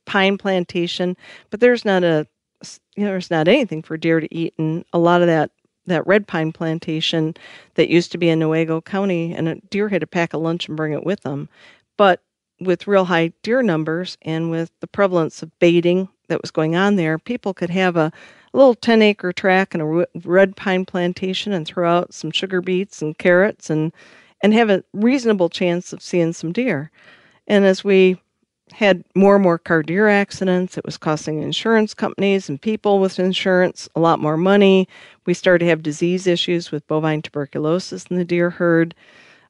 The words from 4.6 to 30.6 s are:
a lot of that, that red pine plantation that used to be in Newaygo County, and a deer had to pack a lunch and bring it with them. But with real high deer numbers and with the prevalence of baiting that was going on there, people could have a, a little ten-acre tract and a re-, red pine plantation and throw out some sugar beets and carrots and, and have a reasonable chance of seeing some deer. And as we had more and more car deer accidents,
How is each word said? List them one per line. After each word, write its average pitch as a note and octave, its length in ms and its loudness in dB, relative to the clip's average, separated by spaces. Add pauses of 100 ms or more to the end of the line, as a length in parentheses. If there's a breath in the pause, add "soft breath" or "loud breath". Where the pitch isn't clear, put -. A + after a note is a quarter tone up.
a F3 40 2
lot E3+ 220 4
of F3 60 4
that, D#3+ 240 2 (360)
that E3+ 200 -4
red G3+ 200 2
pine D#3+ 260 -4
plantation D#3+ 840 -4 (400 loud breath)
that - 160 0
used E3+ 220 2
to F3+ 60 -10
be E3+ 120 2
in D#3+ 80 0
Newaygo D#3+ 440 -2
County, F3+ 520 -4
and D#3+ 120 -4
a E3 100 -4 (120)
deer G#3 220 -4
had F3+ 100 -2
to D#3 60 -8
pack E3+ 260 -4
a D3 60 -6
lunch E3 300 -4
and D#3 80 -10
bring D#3 180 -4
it - 100 -8
with F#3+ 160 -4
them. C#3+ 300 -10 (480 soft breath)
But G3 240 4 (380)
with F#3 260 -4
real G3 200 2
high E3 260 0 (100)
deer B3 200 0
numbers D#3+ 600 -4
and D#3+ 280 -4
with E3 200 -6 (100)
the - 60 -12
prevalence F3+ 560 -2
of E3 160 -20
baiting F3 500 2 (200)
that E3+ 140 -4
was - 80 -12
going D#3+ 260 -2
on G3+ 200 2
there, D#3+ 220 -2
people A#3 340 -8
could F3 180 -6
have F3+ 260 0
a, D#3+ 160 0 (420 loud breath)
a - 20 0
little B3+ 180 6
ten-acre G#3+ 580 2
tract F#3+ 420 0
and E3+ 80 -2
a D3+ 40 -2
re-, E3 180 0 (200)
red F#3+ 320 2
pine F#3 300 -2
plantation F#3 640 -4
and D#3+ 140 -4
throw E3+ 240 -2
out F3 240 0
some D#3 160 -10
sugar F#3 300 -4
beets F#3 420 -4
and D#3 160 -6
carrots F#3 520 2
and, D#3 220 -2 (500 soft breath)
and G#3 120 4
have A3+ 160 4
a F#3+ 220 0
reasonable A3 560 0
chance F3 440 -4
of - 100 -16
seeing E3+ 300 -2
some E3+ 200 -8
deer. F3 380 -4 (580 soft breath)
And G3+ 160 4
as F#3+ 180 2
we F#3+ 380 4 (520)
had F#3+ 320 2 (100)
more G3 200 6
and G3+ 80 4
more E3+ 160 2
car E3 240 0
deer F3+ 260 0
accidents, F#3+ 720 0